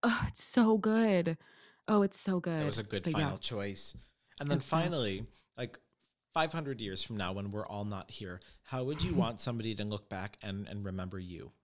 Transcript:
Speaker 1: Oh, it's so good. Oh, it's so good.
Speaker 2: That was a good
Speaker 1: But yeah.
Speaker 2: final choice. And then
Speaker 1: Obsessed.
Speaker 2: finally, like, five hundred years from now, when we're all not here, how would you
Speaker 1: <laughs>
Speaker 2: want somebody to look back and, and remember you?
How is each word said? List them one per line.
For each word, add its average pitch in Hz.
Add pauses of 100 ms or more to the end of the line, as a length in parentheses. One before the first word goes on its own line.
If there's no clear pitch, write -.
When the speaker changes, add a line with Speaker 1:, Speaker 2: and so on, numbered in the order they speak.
Speaker 1:
Oh, 233
it's -
so 220
good. 196 (500)
Oh, 214
it's 196
so 185
good. 160
Speaker 2:
That 151
was 147
a 220
good 101
Speaker 1:
But 165
yeah. 151
Speaker 2:
final 139
choice. 101 (460)
And 143
then 165
Speaker 1:
Obsessed. -
Speaker 2:
finally, 135 (320)
like, 123 (540)
five 160
hundred 139
years 95
from -
now, 95
when 98
we're 104
all 101
not 101
here, 90 (240)
how 127
would 147
you 170
Speaker 1:
<laughs> -
Speaker 2:
want 117
somebody 113
to 104
look 104
back 98
and, 101
and 101
remember 92
you? 90 (120)